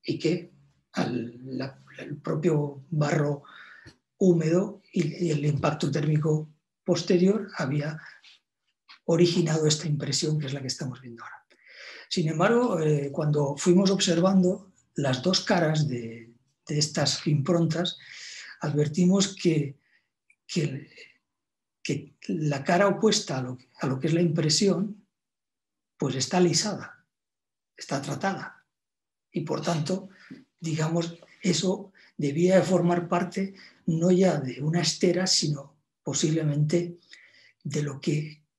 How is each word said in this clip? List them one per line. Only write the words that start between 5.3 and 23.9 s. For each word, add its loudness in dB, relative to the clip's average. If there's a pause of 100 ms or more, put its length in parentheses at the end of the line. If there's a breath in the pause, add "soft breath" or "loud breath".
el 0
impacto 0
térmico 0 (340)
posterior 2
había -4 (1080 loud breath)
originado 4
esta 0
impresión -2
que -4
es -6
la -6
que -10
estamos -8
viendo -16
ahora. -20 (600 loud breath)
Sin -2
embargo, 2
eh, 0
cuando 0
fuimos 4
observando 2 (240)
las 0
dos 2
caras 2
de, -8 (320)
de -2
estas -2
improntas, 0 (640 loud breath)
advertimos 2
que, -2 (680)
que, -4 (920 loud breath)
que -8 (120)
la -2
cara 4
opuesta 0
a -4
lo, -8 (220)
a -4
lo -2